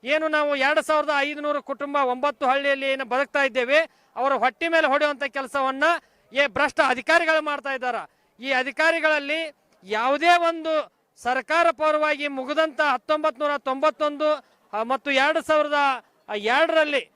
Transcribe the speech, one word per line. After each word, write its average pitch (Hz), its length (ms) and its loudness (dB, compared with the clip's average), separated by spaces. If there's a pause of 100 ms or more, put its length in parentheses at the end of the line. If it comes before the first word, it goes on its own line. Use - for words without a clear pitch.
ಏನು 311 240 0
ನಾವು 294 280 0
ಎರಡ್ 285 260 2
ಸಾವಿರದ 302 340 0
ಐದುನೂರು 294 460 -2
ಕುಟುಂಬ 285 340 -8
ಒಂಬತ್ತು 269 500 0
ಹಳ್ಳಿಯಲ್ಲಿ 277 440 0
ಏನು 269 140 -2
ಬದುಕ್ತಾ 269 380 0
ಇದ್ದೇವೆ, 262 360 2 (380)
ಅವರ 262 160 0
ಹೊಟ್ಟೆ 254 360 0
ಮೇಲೆ 320 180 2
ಹೊಡೆಯುವಂಥ 285 380 0
ಕೆಲಸವನ್ನ 269 600 -4 (480)
ಈ 277 140 2
ಭ್ರಷ್ಟ 269 400 0
ಅಧಿಕಾರಿಗಳು 311 560 2
ಮಾಡ್ತಾ 285 300 -6
ಇದ್ದಾರ. 247 220 -4 (460)
ಈ 262 120 -6
ಅಧಿಕಾರಿಗಳಲ್ಲಿ 302 1040 0 (300)
ಯಾವುದೇ 254 440 0
ಒಂದು 330 640 2 (240)
ಸರ್ಕಾರ 262 540 0
ಪರವಾಗಿ 302 580 0
ಮುಗಿದಂಥ 285 520 -2
ಹತ್ತೊಂಬತ್ತು 302 600 -2
ನೂರ 285 160 -2
ತೊಂಬತ್ತೊಂದು 294 840 -2 (380)
ಮತ್ತು 254 280 -4
ಎರಡು 285 320 2
ಸಾವಿರದ 294 640 0 (300)
ಎರಡರಲ್ಲಿ 285 800 0